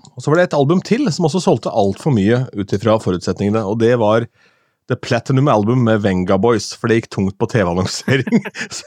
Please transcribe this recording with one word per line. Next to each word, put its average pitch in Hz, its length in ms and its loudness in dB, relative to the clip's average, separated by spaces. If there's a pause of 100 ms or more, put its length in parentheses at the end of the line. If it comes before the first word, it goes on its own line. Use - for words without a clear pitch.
(160)
og 127 80 -14
så 143 80 0
var 170 80 4
det 180 80 2
et 165 80 -4
album 147 240 2
til 247 320 -2
som 170 160 0
også 180 160 -2
solgte 160 320 0
alt 101 240 0
for 143 160 0
mye 117 300 2 (100)
ut 98 160 -6
ifra 107 320 2
forutsetningene, 98 640 -2
og 113 160 -2
det 117 160 4
var 113 300 2 (540)
The 123 160 -6
Platinum 135 480 0
Album 117 380 2
med 110 180 2
Venga 92 320 2
Boys, 110 400 0
for 117 160 -2
det 113 60 4
gikk 117 160 -2
tungt 98 260 -4
på 117 80 0
T 113 160 0
V-annonsering. 117 800 0 (140)
<laughs> - 120 -10
Så - 180 -14